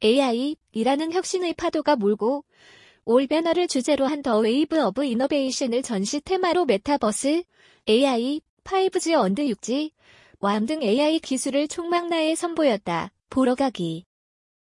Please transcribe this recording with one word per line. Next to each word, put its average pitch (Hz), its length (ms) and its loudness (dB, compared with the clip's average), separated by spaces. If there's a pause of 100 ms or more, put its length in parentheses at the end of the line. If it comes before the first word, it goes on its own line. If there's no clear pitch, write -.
에이아이이라는 269 1120 0
혁신의 359 420 -2
파도가 302 420 0
몰고 214 480 0 (600)
올 254 200 4
변화를 330 420 0
주제로 269 380 0
한 294 160 -4
더 226 160 2
웨이브 277 480 2
오브 262 180 -2
이노베이션을 262 800 -2
전시 214 380 -4
테마로 359 440 0
메타버스, 277 800 0 (440)
에이아이, 254 540 2 (220)
파이브지 381 520 0
언드 233 340 2
육 208 140 -4
지, 294 300 -4 (480)
왬 208 260 0
등 311 160 -4
에이아이 294 380 2
기술을 277 480 -2
총망라에 339 680 -2
선보였다. 277 800 -2 (180)
보러 254 240 2
가기. 180 500 -4 (760)